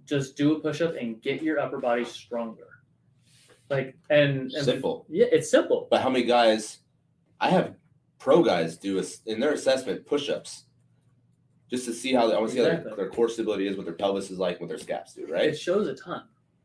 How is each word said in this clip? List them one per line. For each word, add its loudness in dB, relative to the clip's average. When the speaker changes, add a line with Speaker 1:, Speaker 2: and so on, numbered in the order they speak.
Speaker 1:
just -4
do 4
a -8
push-up -2
and -8
get -4
your 0
upper -4
body 0
stronger. -10
Like, -4
and, 4
and -4
Speaker 2:
Simple. -2
Speaker 1:
Yeah, 4
it's 4
simple. 2
Speaker 2:
But 4
how 0
many 2
guys, 2
I 0
have 2
pro 6
guys 0
do -4
a 0
s-, -10
in -4
their 0
assessment -2
push-ups -4
just -4
to -6
see -2
how, 4
I 2
wanna 0
see -2
how 4
Speaker 1:
Exactly. 0
Speaker 2:
their, -10
their -4
core 2
stability -2
is, -2
what -10
their -8
pelvis -2
is -10
like, -2
what -10
their -8
scaps -10
do, -12
right? 0
Speaker 1:
It -8
shows 0
a -6
ton. -12